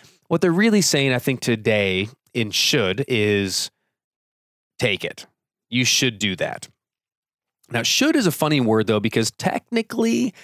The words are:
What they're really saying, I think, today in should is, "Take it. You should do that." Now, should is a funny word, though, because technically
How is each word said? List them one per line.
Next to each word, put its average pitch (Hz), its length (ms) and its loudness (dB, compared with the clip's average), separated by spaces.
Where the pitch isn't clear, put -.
What 165 140 0
they're 180 100 4
really 208 300 4
saying, 139 320 2
I 123 40 0
think, 127 220 -2
today 104 680 0
in 113 160 -2
should 95 580 0
is, 104 640 0
"Take 104 260 -2
it. - 220 -10
You 123 140 0
should 120 340 0
do 95 180 -2
that." - 320 -8
Now, 117 120 -4
should 277 320 2
is 247 120 2
a 160 60 2
funny 151 280 0
word, 110 260 2
though, 107 140 2
because 113 320 0
technically 226 1000 -2